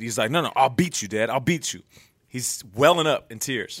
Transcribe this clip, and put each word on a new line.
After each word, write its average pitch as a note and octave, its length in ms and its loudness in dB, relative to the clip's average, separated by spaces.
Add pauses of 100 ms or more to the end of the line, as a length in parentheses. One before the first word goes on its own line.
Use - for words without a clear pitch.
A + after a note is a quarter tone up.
He's A2+ 160 -6
like, A2+ 120 2
No, D#3+ 100 2
no, C#3 160 -2
I'll C3 120 6
beat C#3+ 340 0
you, G#2 60 -6
Dad. G#2+ 220 0
I'll B2+ 100 0
beat D#3 320 -2
you. - 100 -10 (460)
He's - 360 -6 (100)
welling D#3 320 4
up D3 240 0
in A#2 80 -14
tears. A2+ 420 -6